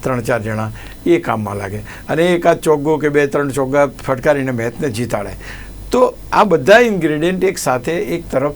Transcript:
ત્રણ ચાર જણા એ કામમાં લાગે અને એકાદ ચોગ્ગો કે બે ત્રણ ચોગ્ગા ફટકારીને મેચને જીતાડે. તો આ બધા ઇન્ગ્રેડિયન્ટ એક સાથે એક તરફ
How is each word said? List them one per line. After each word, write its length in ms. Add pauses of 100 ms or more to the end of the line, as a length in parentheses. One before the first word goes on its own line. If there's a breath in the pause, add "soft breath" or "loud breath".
ત્રણ 180
ચાર 200
જણા 300 (340 loud breath)
એ 140
કામમાં 360
લાગે 220 (320 loud breath)
અને 160
એકાદ 340
ચોગ્ગો 380
કે 120
બે 180
ત્રણ 220
ચોગ્ગા 380
ફટકારીને 640
મેચને 380
જીતાડે. 400 (640 loud breath)
તો 220 (180)
આ 120
બધા 360
ઇન્ગ્રેડિયન્ટ 640
એક 140
સાથે 340
એક 400
તરફ 240